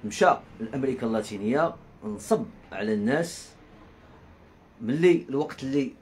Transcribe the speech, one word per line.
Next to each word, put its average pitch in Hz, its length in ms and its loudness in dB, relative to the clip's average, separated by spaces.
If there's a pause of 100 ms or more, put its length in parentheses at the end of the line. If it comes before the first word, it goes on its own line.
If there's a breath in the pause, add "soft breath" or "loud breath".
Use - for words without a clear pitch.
مشى 175 240 4 (300)
لامريكا 127 480 -4
اللاتينيه، 113 680 -2 (280)
نصب 107 420 -2 (260)
على 104 220 -2
الناس. 135 560 -2 (1300)
ملي 165 480 4
الوقت 139 340 -4
اللي 135 380 0